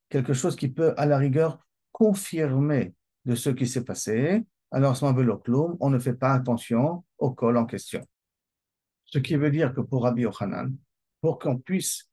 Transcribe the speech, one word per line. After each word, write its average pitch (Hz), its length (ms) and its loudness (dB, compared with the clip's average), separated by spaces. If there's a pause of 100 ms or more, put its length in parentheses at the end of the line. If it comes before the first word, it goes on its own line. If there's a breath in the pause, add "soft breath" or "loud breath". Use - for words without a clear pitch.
(100)
quelque 139 240 0
chose 170 200 0
qui 139 140 -4
peut, 147 300 0
à 147 80 2
la 147 100 4
rigueur, 143 420 2 (340)
confirmer 151 1000 2 (300)
de 120 100 0
ce 120 140 -2
qui 131 180 0
s'est 123 180 -4
passé. 135 600 -2 (260)
Alors, 135 220 2
à - 20 0
ce 143 120 -2
moment, 131 100 2
velo 117 220 2
kloum, 160 420 0
on 139 80 0
ne 135 100 4
fait 123 160 -2
pas 135 200 0
attention 127 680 0 (120)
au 139 140 0
col 120 260 2
en 117 80 2
question. - 420 -10 (1000)
Ce - 120 -2
qui 139 180 0
veut 147 140 2
dire 147 220 0
que - 80 -6
pour 123 220 -2
Rabbi 120 200 2
Yochanan, 120 540 -4 (460)
pour 156 160 0
qu'on 135 180 -2
puisse - 560 -6